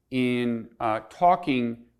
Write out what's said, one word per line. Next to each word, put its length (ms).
in, 580
uh, 300
talking 760